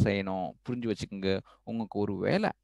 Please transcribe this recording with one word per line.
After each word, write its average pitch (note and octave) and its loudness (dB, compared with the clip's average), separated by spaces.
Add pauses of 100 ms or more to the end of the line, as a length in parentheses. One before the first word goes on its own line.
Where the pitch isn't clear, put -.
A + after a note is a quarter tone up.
செய்யணும். F#2+ 2 (180)
புரிஞ்சு A#2 0
வச்சுக்கோங்க. F#2+ 0 (220)
உங்களுக்கு A2 -4
ஒரு G#2 0
வேலை C#3 2 (140)